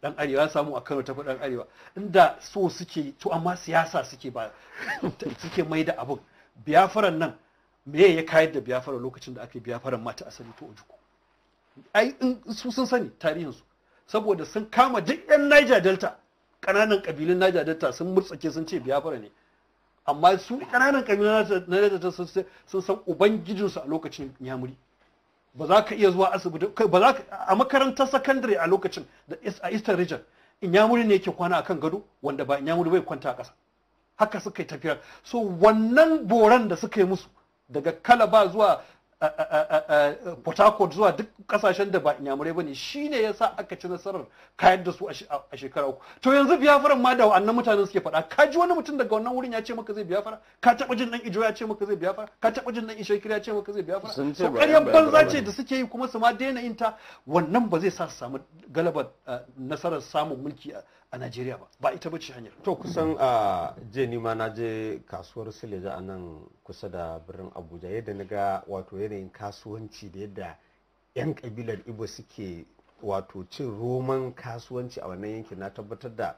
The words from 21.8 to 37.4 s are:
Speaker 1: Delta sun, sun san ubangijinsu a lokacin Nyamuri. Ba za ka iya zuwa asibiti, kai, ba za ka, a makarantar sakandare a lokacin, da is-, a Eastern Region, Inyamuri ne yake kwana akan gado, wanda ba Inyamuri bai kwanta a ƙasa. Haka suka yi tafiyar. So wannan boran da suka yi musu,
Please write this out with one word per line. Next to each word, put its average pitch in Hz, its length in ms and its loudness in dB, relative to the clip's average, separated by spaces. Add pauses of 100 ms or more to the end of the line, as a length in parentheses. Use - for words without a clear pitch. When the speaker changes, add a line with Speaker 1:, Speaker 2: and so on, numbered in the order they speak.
Speaker 1:
Delta 175 140 -4
sun, 180 140 -8 (400)
sun 190 160 -4
san 196 140 -2 (100)
ubangijinsu 190 760 0
a 135 40 -12
lokacin 151 440 -8 (100)
Nyamuri. 127 360 -10 (800)
Ba 147 120 -8
za 196 180 8
ka 214 100 -8
iya 202 160 6
zuwa 185 220 2
asibiti, 180 420 -4
kai, 226 140 2
ba 175 120 6
za 240 140 8
ka, - 80 -10 (260)
a 190 80 4
makarantar 269 520 2
sakandare 269 500 0
a 165 80 0
lokacin, 190 380 0 (240)
da 160 140 -12
is-, 202 200 -8
a - 80 -6
Eastern 214 260 -2
Region, 160 240 -2 (420)
Inyamuri 214 440 4
ne 208 120 6
yake 185 120 -4
kwana 175 320 -2
akan 170 180 -4
gado, 165 220 -4 (200)
wanda 139 220 -4
ba 139 140 0
Inyamuri 165 320 0
bai 180 100 4
kwanta 147 300 -8
a 120 60 -4
ƙasa. - 160 -14 (640)
Haka 214 240 0
suka 196 220 -10
yi - 60 -10
tafiyar. 151 300 -6 (240)
So - 180 -8
wannan 220 880 4
boran 226 420 6
da 175 80 -2
suka - 240 -4
yi 185 60 6
musu, 185 200 -2 (440)